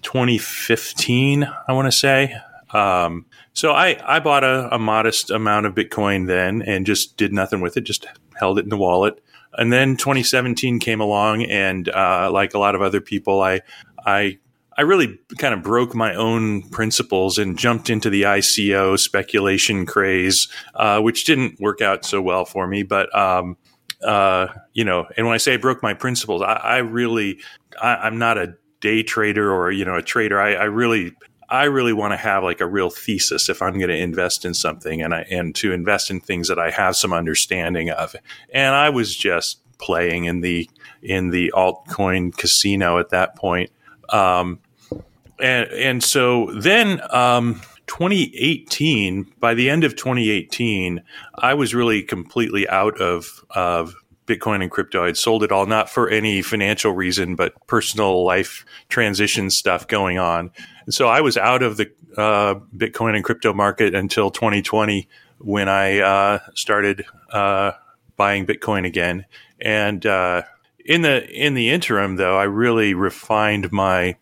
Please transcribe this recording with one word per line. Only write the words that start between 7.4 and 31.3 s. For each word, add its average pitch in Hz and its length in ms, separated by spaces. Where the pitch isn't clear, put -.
with 90 180
it, - 40
just - 240
held 98 240
it 90 40
in 101 60
the 107 80
wallet. 95 440
And 117 200
then 131 240
twenty 135 260
seventeen 123 560
came 110 220
along, 107 420
and, 95 460
uh, 92 420
like 98 220
a 104 60
lot 101 160
of 95 60
other 98 200
people, 98 400
I, 95 200
I, 101 320
I 143 60
really 151 340
kind 127 160
of 87 80
broke 120 320
my 113 180
own 110 560
principles 95 680
and 95 180
jumped 120 320
into 110 220
the 98 140
I 101 160
C 101 340
O 98 200
speculation 98 920
craze, 95 600
uh, 107 260
which 117 240
didn't 131 340
work 101 220
out 98 240
so 98 160
well 90 240
for 92 220
me. 101 160
But, 98 340
um, 92 400
uh, 98 440
you 113 120
know, 90 220
and 113 80
when 117 80
I 113 40
say 127 200
broke 127 240
my 104 140
principles, 110 480
I, 101 100
I 113 240
really, 117 600
I, 117 140
I'm 110 240
not 117 180
a 87 160
day 110 220
trader 107 500
or, 90 200
you 98 120
know, 92 120
a 82 80
trader. 104 360
I, 104 140
I 95 120
really, 107 480